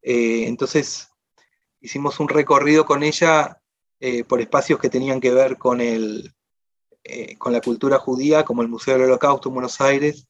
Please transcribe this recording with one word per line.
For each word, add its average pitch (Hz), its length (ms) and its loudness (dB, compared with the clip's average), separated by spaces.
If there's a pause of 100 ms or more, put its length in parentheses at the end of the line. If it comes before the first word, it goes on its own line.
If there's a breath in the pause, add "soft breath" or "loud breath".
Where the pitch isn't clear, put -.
Eh, 117 460 0
entonces 135 600 -4 (680)
hicimos 143 400 -8
un 147 80 -2
recorrido 151 580 4
con 143 180 0
ella, 156 580 2 (380)
eh, 123 240 -4
por 123 180 0
espacios 139 380 0
que 131 100 0
tenían 131 300 -2
que 123 120 2
ver 131 260 2
con 123 220 -2
el, 113 540 -4 (720)
eh, - 340 -16
con 123 160 -4
la - 80 0
cultura 135 380 0
judía, 143 460 0
como 120 180 -4
el 117 60 -4
Museo 117 260 -2
del 131 80 4
Holocausto 131 460 2
en 131 60 -8
Buenos 127 240 -8
Aires 139 500 0